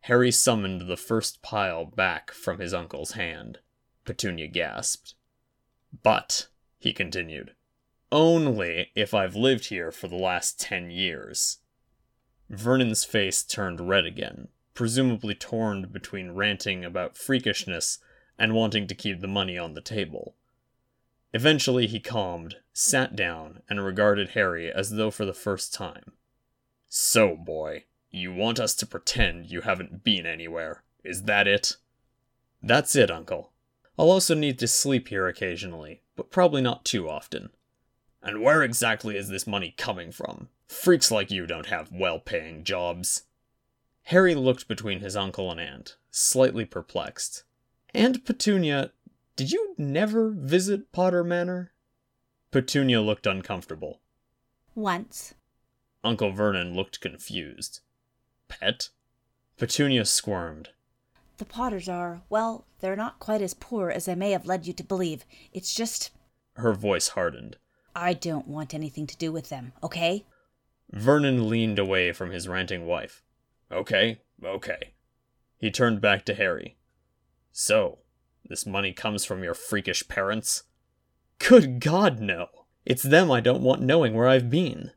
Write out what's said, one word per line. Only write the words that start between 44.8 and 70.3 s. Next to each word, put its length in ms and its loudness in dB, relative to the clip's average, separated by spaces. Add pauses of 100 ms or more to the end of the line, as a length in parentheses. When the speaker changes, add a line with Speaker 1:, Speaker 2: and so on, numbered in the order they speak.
Speaker 1:
his 160 -6
uncle 340 -4
and 100 -8
aunt, 360 -14 (140)
slightly 540 2
perplexed. 800 -8 (480)
"Aunt 320 4
Petunia, 680 2 (440)
did 160 -4
you 240 -2
never 540 0
visit 640 0
Potter 320 2
Manor?" 480 -2 (800)
Petunia 500 2
looked 260 0
uncomfortable. 760 -6 (760)
Speaker 2:
"Once." 600 -6 (680)
Speaker 1:
Uncle 300 0
Vernon 420 0
looked 260 -4
confused. 800 -10 (680)
"Pet?" 420 -6 (680)
Petunia 480 2
squirmed. 680 -4 (680)
Speaker 2:
"The 80 -10
Potters 420 -6
are, 400 -6
well, 380 -2 (140)
they're 140 -2
not 240 -6
quite 240 -2
as 120 -4
poor 360 -4
as 160 -4
I 80 -4
may 180 0
have 140 -2
led 200 -2
you 80 -8
to 100 -12
believe. 400 -4 (280)
It's 220 -6
just," 360 -4 (460)
Speaker 1:
her 180 2
voice 340 0
hardened, 480 -4 (400)
Speaker 2:
"I 160 0
don't 340 -4
want 280 -10
anything 320 -8
to 100 -14
do 160 -4
with 160 -8
them, 240 -14 (100)
okay?" 440 -2 (640)